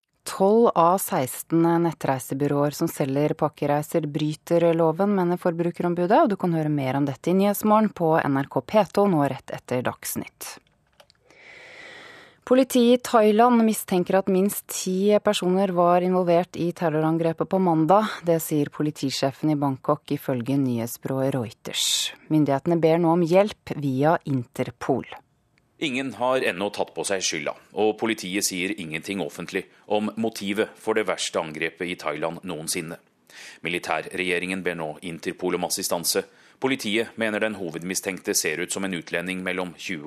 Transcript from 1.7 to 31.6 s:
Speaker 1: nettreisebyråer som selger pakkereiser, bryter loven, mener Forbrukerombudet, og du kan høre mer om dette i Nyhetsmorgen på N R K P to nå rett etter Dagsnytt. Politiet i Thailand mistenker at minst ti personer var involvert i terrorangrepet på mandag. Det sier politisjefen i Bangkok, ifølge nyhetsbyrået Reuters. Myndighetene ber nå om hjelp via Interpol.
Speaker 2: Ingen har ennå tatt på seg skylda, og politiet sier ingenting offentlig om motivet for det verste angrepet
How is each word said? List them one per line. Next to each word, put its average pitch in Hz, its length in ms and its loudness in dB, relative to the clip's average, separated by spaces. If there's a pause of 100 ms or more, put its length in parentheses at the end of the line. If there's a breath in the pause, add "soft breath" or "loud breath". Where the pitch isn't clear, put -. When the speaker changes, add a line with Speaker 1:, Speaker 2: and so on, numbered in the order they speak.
Speaker 1:
nettreisebyråer 143 880 -2
som 165 160 -2
selger 147 480 -2
pakkereiser, 151 720 -2
bryter 156 640 0
loven, 165 400 2
mener 180 240 2
Forbrukerombudet, 175 800 0
og 311 160 6
du 190 80 -2
kan 175 160 2
høre 156 160 0
mer 135 240 0
om 143 80 2
dette 139 240 -4
i 175 80 4
Nyhetsmorgen 202 560 2
på 160 220 2 (100)
N 139 160 2
R 139 80 -2
K 135 160 -2
P - 240 4
to - 160 2
nå 180 240 4
rett - 240 -8
etter - 320 -4
Dagsnytt. - 640 -8 (2000 loud breath)
Politiet 247 540 6
i - 20 -
Thailand 226 640 6
mistenker 190 540 0
at - 100 0
minst 190 400 2
ti 190 480 0
personer 190 560 0
var 175 240 6
involvert 180 560 2
i 170 160 -2
terrorangrepet 160 800 0
på 190 100 2
mandag. 180 480 4 (160 loud breath)
Det 165 160 2
sier 147 320 -2
politisjefen 147 800 -2
i 147 80 0
Bangkok, 143 560 -2
ifølge 127 400 -2
nyhetsbyrået 131 800 -2
Reuters. - 800 -6 (180)
Myndighetene 151 480 2
ber 160 160 4
nå 170 160 2
om 175 160 2
hjelp 190 480 2
via 143 480 0
Interpol. 127 800 -4 (800)
Speaker 2:
Ingen 135 300 -4
har 127 320 0
ennå 101 260 -2
tatt - 220 -6
på 82 100 -6
seg 98 160 -2
skylda, 76 320 -4 (300)
og 107 160 2
politiet 101 480 -2
sier 92 320 -2
ingenting 80 420 -8
offentlig 87 440 -8 (260 soft breath)
om 107 160 0 (160)
motivet 104 480 -4 (100)
for 110 160 -2
det 110 120 0
verste 92 340 -4
angrepet 80 480 -6